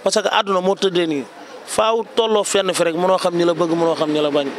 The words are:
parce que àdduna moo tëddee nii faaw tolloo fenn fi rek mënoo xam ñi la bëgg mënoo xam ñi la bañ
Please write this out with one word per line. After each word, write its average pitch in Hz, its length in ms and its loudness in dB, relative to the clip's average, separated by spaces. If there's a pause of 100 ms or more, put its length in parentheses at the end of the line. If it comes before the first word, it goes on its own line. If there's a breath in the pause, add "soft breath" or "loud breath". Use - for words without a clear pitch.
parce 196 180 0
que 196 100 -2
àdduna 196 300 0
moo 190 140 0
tëddee 180 320 0
nii 143 160 -2 (420)
faaw 220 380 0 (120)
tolloo 220 280 2
fenn 196 300 0
fi 170 100 0
rek 165 120 0
mënoo 185 220 2
xam 175 180 -2
ñi 170 80 2
la 170 100 4
bëgg 165 220 0
mënoo 165 200 2
xam 151 180 -2
ñi 151 80 2
la 151 100 0
bañ 143 160 0 (120)